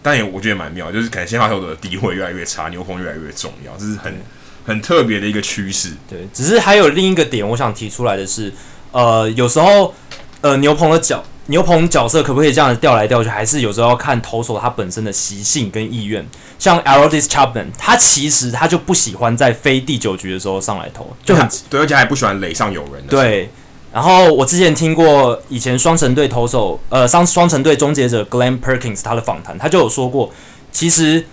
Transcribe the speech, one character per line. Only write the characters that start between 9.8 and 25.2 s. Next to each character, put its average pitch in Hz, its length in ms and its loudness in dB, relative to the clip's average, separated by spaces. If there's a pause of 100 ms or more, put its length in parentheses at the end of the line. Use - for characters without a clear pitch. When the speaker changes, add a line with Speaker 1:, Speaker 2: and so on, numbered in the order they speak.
Speaker 2:
呃， 139 160 4
牛 143 160 4
棚 156 160 2
的 165 80 4
角-， - 260 -2 (220)
牛 156 160 0
棚 170 260 4
角 135 180 2
色 147 160 2
可 139 120 0
不 131 40 2
可 156 80 4
以 139 60 4
这 139 80 2
样 131 160 4
调 131 180 4
来 107 140 2
调 117 160 2
去， 110 60 -4
还 107 140 -4
是 143 180 0
有 104 100 -2
时 107 80 -2
候 117 80 4
要 123 80 4
看 123 240 -2
投 113 220 -6
手 110 180 -4
他 123 80 -2
本 98 240 -6
身 110 100 -6
的 107 80 -6
习 101 320 -6
性 107 280 -2
跟 110 220 -8
意 117 120 -8
愿。 104 200 -6 (340)
像 170 240 2
Aroldis 143 420 4
Chapman， 117 440 -2 (100)
他 - 180 2
其 143 320 2
实 127 220 0
他 123 180 0
就 175 100 2
不 - 140 -2
喜 120 220 0
欢 117 200 -2
在 123 180 2
非 131 280 0
第 131 180 -4
九 101 160 -4
局 92 180 -10
的 92 60 -6
时 95 80 -8
候 95 140 -4
上 98 180 -4
来 80 120 -12
投， - 340 -16
就 196 100 2
很 147 140 2 (220)
Speaker 1:
对， 139 100 0
而 156 60 2
且 143 100 0
还 127 80 4
不 143 100 -2
喜 127 100 -4
欢 101 160 0
垒 90 140 -6
上 107 160 -2
有 82 120 -8 (100)
人 69 140 -16
的 - 40 -8
时 139 60 2
候。 135 60 4
Speaker 2:
对， 104 280 0 (400)
然 117 120 -4
后 185 320 8
我 131 100 4
之 165 140 2
前 175 160 4
听 160 200 0
过 143 540 4